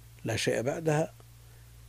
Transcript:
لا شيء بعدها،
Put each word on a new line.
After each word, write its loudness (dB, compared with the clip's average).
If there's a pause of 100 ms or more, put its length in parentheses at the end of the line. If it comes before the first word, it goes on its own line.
(240)
لا -2
شيء 0
بعدها، 0 (760)